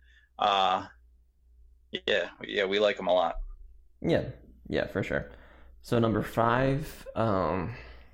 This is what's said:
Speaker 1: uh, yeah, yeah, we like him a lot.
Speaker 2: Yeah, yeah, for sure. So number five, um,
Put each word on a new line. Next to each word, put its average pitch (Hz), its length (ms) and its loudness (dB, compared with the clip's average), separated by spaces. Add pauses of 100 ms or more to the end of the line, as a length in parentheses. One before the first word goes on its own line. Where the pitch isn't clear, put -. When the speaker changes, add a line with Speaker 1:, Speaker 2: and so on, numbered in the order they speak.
(380)
Speaker 1:
uh, 95 480 4 (1200)
yeah, 92 240 0 (120)
yeah, 101 220 -2
we 98 140 0
like 104 200 4
him 95 80 -6
a 90 60 4
lot. 87 240 2 (640)
Speaker 2:
Yeah, 160 240 2 (440)
yeah, 73 180 0
for - 160 -4
sure. 69 280 -4 (520)
So 120 180 0
number 113 220 2
five, 131 920 0
um, 95 600 0 (400)